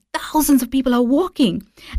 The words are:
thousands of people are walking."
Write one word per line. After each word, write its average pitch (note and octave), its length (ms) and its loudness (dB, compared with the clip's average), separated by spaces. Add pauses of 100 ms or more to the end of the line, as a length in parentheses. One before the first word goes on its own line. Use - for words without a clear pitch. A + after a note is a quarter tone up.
(140)
thousands D4 500 0
of A#3 80 -10
people C4 240 0
are A#3+ 60 2
walking." B3+ 600 0 (360)